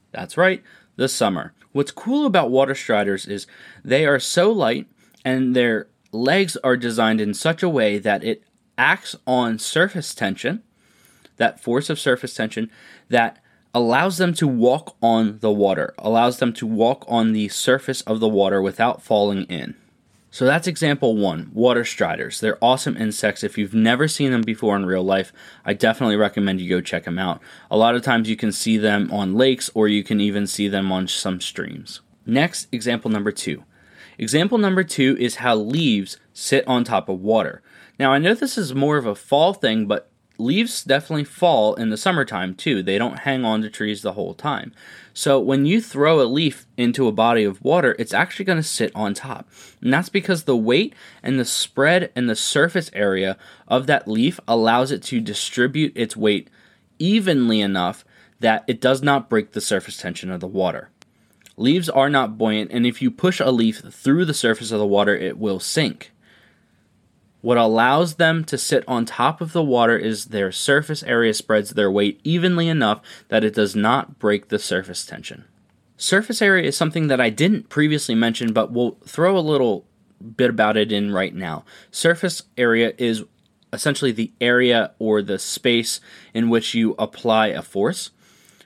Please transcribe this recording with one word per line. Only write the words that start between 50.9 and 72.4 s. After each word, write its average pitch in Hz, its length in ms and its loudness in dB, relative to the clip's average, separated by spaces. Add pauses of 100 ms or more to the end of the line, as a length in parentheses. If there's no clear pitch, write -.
and 131 160 -2
the 123 60 0
spread 160 720 0
and 123 120 0
the 110 80 -2
surface 160 580 0
area 95 420 0 (320)
of 127 180 0
that 143 220 0
leaf 113 400 0
allows 117 440 2
it 110 120 -6
to 123 160 -4
distribute 127 760 -2
its 113 220 -6
weight 107 320 0 (500)
evenly 160 640 2
enough 98 420 -2 (380)
that 110 260 2
it 117 140 -4
does 131 220 2
not 139 260 0
break 107 240 0
the 110 80 -6
surface - 380 -4
tension 92 320 -10
of 90 100 -8
the 90 60 -10
water. 92 420 -4 (720)
Leaves 156 300 0
are 135 220 2
not 123 260 0
buoyant, 107 340 -2
and 120 160 0
if 120 140 -4
you 127 100 2
push 180 300 -2
a 131 100 2
leaf 113 400 0
through 165 360 2
the 151 80 -2
surface 113 360 0
of 113 80 -2
the 104 80 0
water, 101 300 4
it - 220 -6
will 98 200 -2
sink. - 540 -4 (1300)
What 120 160 2
allows 123 580 4
them 160 300 2
to 143 140 -6
sit - 280 0
on 117 200 -2
top 139 340 -2
of 160 120 -8
the 170 100 2
water 120 340 4
is 110 300 -4
their 98 260 -4
surface 151 520 0
area 117 280 2
spreads 107 380 0
their 101 200 2
weight 101 340 0
evenly 170 440 2